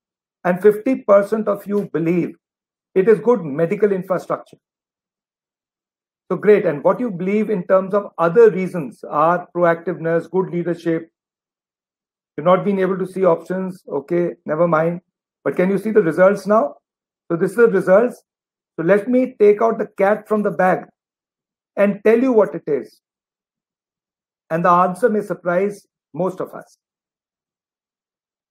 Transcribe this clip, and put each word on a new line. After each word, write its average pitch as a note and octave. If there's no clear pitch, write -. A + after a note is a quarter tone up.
and F3+
fifty G#3
percent G#3
of G3+
you G3+
believe E3
it F#3+
is G#3+
good A3
medical E3+
infrastructure. F#3
So F3+
great. F#3+
And D3
what F#3
you A#3+
believe G3
in F3+
terms F#3+
of G3+
other F3
reasons F3+
are E3
proactiveness, E3
good F#3
leadership. E3+
You're D3
not F3+
being G3
able F#3
to F3+
see F#3
options. F#3
Okay, E3+
never D#3
mind. E3
But C#3
can F3+
you G3
see A3
the G#3
results F3+
now? A3+
So E3+
this E3+
is -
the A#3
results. F#3+
So D#3+
let G3+
me B3+
take G#3
out A3+
the G#3+
cat G#3
from G#3+
the G3+
bag F#3
and G3+
tell A3+
you C4
what G3+
it -
is. C3
And E3+
the F#3
answer F3+
may G#3+
surprise F#3
most F3
of C#3+
us. -